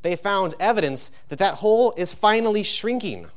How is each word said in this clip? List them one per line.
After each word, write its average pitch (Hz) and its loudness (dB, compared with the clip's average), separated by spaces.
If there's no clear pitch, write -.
they 175 -2
found 190 -2
evidence 180 0
that 139 -10
that 190 4
hole 220 4
is 175 -4
finally 214 2
shrinking. 180 -4